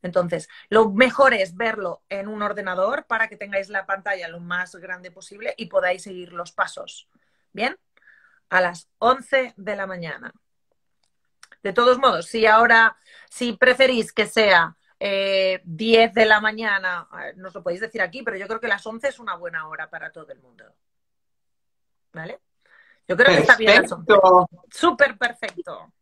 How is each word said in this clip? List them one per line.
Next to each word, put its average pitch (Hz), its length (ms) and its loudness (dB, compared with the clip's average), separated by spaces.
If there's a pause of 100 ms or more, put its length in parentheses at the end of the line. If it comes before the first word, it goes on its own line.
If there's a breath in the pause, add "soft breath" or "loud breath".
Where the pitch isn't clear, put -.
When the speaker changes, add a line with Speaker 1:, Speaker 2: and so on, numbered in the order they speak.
Speaker 1:
Entonces, 175 460 -4 (220 loud breath)
lo 214 200 6
mejor 247 440 4
es 190 200 -4
verlo 208 540 -6
en 196 180 -8
un 214 160 -10
ordenador 202 640 -4
para 226 220 -2
que 208 80 -20
tengáis 196 320 -8
la 196 180 -8
pantalla 196 420 -8
lo 175 120 -16
más 175 340 -8
grande 180 380 -16
posible 202 440 -12
y 220 100 -12
podáis 180 360 -2
seguir 180 300 -16
los 170 200 -14
pasos. - 560 -10 (440)
¿Bien? 240 260 -6 (680 soft breath)
A 185 120 0
las 175 280 -4 (100)
once 254 580 -2
de 196 200 -10
la 196 100 -8
mañana. 165 460 -12 (1300)
De 196 120 -8
todos 240 240 4
modos, 196 280 0
si 220 200 0
ahora, 226 500 6 (320 soft breath)
si 240 240 -6
preferís 254 600 2
que 208 120 -2
sea, 185 500 2 (220)
eh, 196 680 -2
diez 226 500 2
de 220 100 4
la 214 160 4
mañana, 202 680 -4 (160)
eh, 147 140 -16
no 185 120 -18
os 180 60 -20
lo 185 80 -16
podéis 180 200 -6
decir 226 180 -10
aquí, 185 220 -6
pero 202 160 -8
yo 196 100 -12
creo 226 120 -8
que 240 80 -10
las 202 180 -4
once 226 220 -8
es 262 100 -8
una 202 180 -10
buena 165 320 -12
hora 156 220 -14
para 156 200 -14
todo 151 220 -20
el 127 80 -20
mundo. 117 240 -20 (1500)
¿Vale? 175 280 -16 (680 soft breath)
Yo 185 100 -4
creo 247 120 4
que - 140 4
está 240 140 6
bien 208 260 4
las 185 100 -6
once. 165 140 -12
Speaker 2:
Perfecto. 185 420 6 (220)
Speaker 1:
Súper 277 480 0
perfecto. 226 840 -10